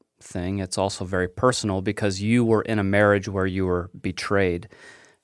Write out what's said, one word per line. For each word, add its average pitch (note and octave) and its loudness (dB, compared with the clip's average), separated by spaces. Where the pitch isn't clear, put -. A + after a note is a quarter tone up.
thing. F#2+ -4
It's F#2 -6
also F#2+ -2
very F#2 -2
personal G#2+ 0
because G2+ -2
you A#2 4
were A2+ 4
in A2 -2
a G#2 2
marriage G2+ 4
where F#2+ -2
you F#2+ -2
were F2+ -2
betrayed. F#2 -2